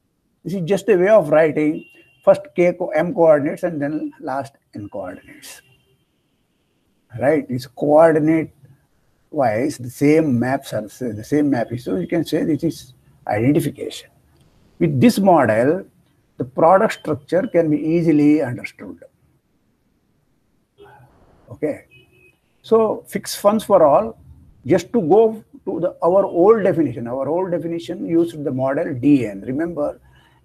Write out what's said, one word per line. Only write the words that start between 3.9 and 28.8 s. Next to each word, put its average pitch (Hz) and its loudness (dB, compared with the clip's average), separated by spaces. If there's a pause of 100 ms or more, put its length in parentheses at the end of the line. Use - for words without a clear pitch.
last 135 -8 (200)
N 101 -12
coordinates. - -16 (1600)
Right, 143 0
it's 127 -8
coordinate 156 2 (800)
wise, 127 -2
the 123 -14
same 147 2
maps 131 -4
are 107 -6
the 104 -12
same, 117 -10
the 95 -12
same 147 0
map 120 -2
is, 123 -8
so 185 -6
you 180 -6
can 165 -4
say - -4
this 156 -4
is - -8 (340)
identification. 135 -2 (680)
With 147 0
this 220 4
model, 151 2 (520)
the - -6
product 175 2
structure - -4
can 165 0
be 151 2
easily 151 2
understood. 113 -10 (2500)
Okay, 147 -10 (760)
so 220 0
fixed - -10
funds 208 0
for 190 4
all, 180 2 (480)
just 180 -2
to 202 0
go 214 2 (220)
to - -6
the, 170 -4
our 185 2
old 190 4
definition. 139 -2
Our 131 -6
old 175 -4
definition 170 -8
used 165 -2
the 139 -6
model 139 -4